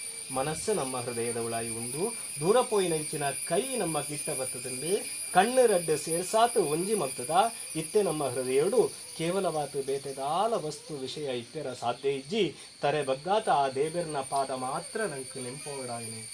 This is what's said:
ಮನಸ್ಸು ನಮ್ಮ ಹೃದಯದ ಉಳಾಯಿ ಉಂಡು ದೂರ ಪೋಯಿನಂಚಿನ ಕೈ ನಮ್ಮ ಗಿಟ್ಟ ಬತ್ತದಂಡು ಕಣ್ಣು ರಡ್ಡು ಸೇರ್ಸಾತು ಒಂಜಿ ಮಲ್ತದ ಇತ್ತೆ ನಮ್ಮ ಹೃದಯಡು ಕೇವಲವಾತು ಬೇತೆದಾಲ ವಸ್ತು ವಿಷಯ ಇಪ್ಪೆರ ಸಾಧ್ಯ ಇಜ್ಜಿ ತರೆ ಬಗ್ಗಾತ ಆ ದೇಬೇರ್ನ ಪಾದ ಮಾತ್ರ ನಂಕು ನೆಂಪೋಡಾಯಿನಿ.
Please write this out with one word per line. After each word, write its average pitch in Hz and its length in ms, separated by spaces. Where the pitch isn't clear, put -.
ಮನಸ್ಸು 156 360
ನಮ್ಮ 131 300
ಹೃದಯದ 117 420
ಉಳಾಯಿ 117 320
ಉಂಡು 123 240
ದೂರ 185 180
ಪೋಯಿನಂಚಿನ 160 540
ಕೈ 180 140
ನಮ್ಮ 165 200
ಗಿಟ್ಟ 147 200
ಬತ್ತದಂಡು 127 520
ಕಣ್ಣು 247 360
ರಡ್ಡು 165 320
ಸೇರ್ಸಾತು 190 560
ಒಂಜಿ 196 220
ಮಲ್ತದ 151 380
ಇತ್ತೆ 160 320
ನಮ್ಮ 151 160
ಹೃದಯಡು 135 480
ಕೇವಲವಾತು 160 720
ಬೇತೆದಾಲ 139 640
ವಸ್ತು - 260
ವಿಷಯ 135 360
ಇಪ್ಪೆರ 135 280
ಸಾಧ್ಯ 123 400
ಇಜ್ಜಿ 180 240
ತರೆ 147 220
ಬಗ್ಗಾತ 175 460
ಆ 139 40
ದೇಬೇರ್ನ 156 440
ಪಾದ 135 160
ಮಾತ್ರ 165 340
ನಂಕು 135 320
ನೆಂಪೋಡಾಯಿನಿ. 123 760